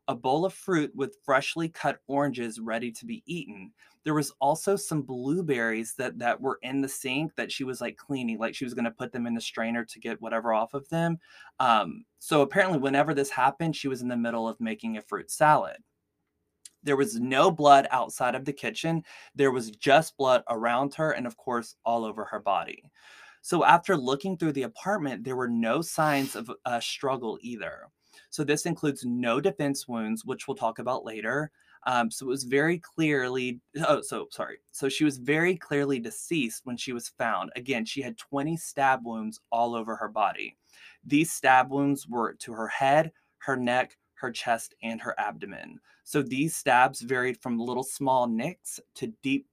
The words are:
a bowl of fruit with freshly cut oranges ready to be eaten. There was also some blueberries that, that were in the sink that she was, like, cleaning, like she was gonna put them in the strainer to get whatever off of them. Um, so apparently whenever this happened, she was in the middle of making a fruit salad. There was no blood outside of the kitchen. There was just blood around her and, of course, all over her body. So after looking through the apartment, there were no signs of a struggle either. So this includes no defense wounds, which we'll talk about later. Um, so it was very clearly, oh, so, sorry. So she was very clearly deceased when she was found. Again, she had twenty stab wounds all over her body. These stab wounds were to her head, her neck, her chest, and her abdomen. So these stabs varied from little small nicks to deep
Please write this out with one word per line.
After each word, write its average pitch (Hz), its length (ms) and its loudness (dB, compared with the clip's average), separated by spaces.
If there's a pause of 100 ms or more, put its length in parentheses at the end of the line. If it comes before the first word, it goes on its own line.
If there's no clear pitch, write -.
a 131 80 -2
bowl 131 300 2
of 185 80 -2
fruit 160 420 -2
with 135 300 -4
freshly 143 420 2
cut 156 380 -4
oranges 123 540 -2
ready 113 320 -4
to 117 160 -16
be 113 180 -10
eaten. 101 480 -10 (300)
There 156 100 -2
was 151 260 0
also 160 360 2
some 165 260 -4
blueberries 123 920 -2
that, 123 240 -6
that 117 200 0
were 131 220 -2
in 131 180 -4
the 135 80 0
sink 135 480 -4
that 117 160 -6
she - 120 -6
was, 127 180 -6
like, 113 160 -6
cleaning, 123 400 -4
like 113 160 -4
she - 100 -8
was 120 120 -6
gonna 117 160 -2
put 123 200 -8
them 120 140 -4
in 120 80 -2
the 117 80 -2
strainer 117 420 -4
to 113 160 -14
get 113 220 -8
whatever 113 320 -2
off 110 220 0
of 139 140 -8
them. 165 280 0 (420)
Um, 110 460 2 (140)
so 151 240 6
apparently 185 340 4
whenever 139 380 2
this 139 160 0
happened, 143 440 2
she - 120 -6
was 127 160 -4
in 123 40 -4
the 123 80 -2
middle 117 320 -2
of 110 140 -6
making 113 340 -4
a 107 60 -8
fruit - 300 -8
salad. 147 460 4 (1040)
There 143 120 4
was 117 240 2
no 135 300 6
blood 143 400 8
outside 127 460 0
of 131 100 -6
the 143 80 -4
kitchen. 160 500 -2 (300)
There 139 180 4
was 117 200 -2
just 143 460 4
blood 127 320 4
around 120 440 0
her 156 180 0
and, - 140 -4
of 117 100 -8
course, 117 480 -4
all 117 220 0
over 107 200 -6
her 107 140 -8
body. 92 520 -2 (500)
So - 240 2
after 170 320 6
looking 143 400 -2
through 160 140 0
the 135 120 -2
apartment, 139 600 -4
there 127 120 -4
were 127 120 -2
no 117 340 2
signs 151 540 0
of 113 160 -10 (140)
a 120 140 -2
struggle 123 600 -4
either. 107 480 -12 (400)
So - 140 -4
this 147 220 0
includes 160 380 -2
no 123 380 0
defense 147 460 -2
wounds, 110 380 -4
which 123 220 -6
we'll 131 80 -4
talk 117 240 -4
about 123 260 -4
later. 113 460 -4 (360)
Um, 120 220 2
so 135 160 -10
it 131 40 -4
was 135 160 -2
very 151 340 2
clearly, 127 800 0 (280)
oh, 143 140 4
so, - 300 -6
sorry. - 260 -8 (140)
So - 180 -2
she 135 140 0
was 139 140 2
very 156 380 2
clearly 143 440 0
deceased 117 640 -4
when 123 120 -8
she 131 160 -8
was 120 160 -8
found. 104 460 -2
Again, 123 300 -4
she 135 160 -8
had 120 160 -10
twenty 143 400 -4
stab 131 480 0
wounds 110 340 -8 (120)
all 120 240 0
over 110 200 -6
her 107 120 -6
body. 101 500 -4 (460)
These 151 280 2
stab 131 400 6
wounds 139 360 0
were 117 280 -2
to - 180 -14
her 110 140 -4
head, 147 440 4 (280)
her 139 160 -2
neck, 123 420 0 (180)
her 127 160 -6
chest, 113 500 -4
and 113 200 -8
her 120 180 -6
abdomen. 101 600 -10 (260)
So 147 180 0
these 135 320 -2
stabs 131 460 4
varied 127 400 -2
from 120 180 -4
little 120 240 -4
small 131 440 0
nicks 120 520 -6 (160)
to 127 120 -6 (140)
deep 139 320 -2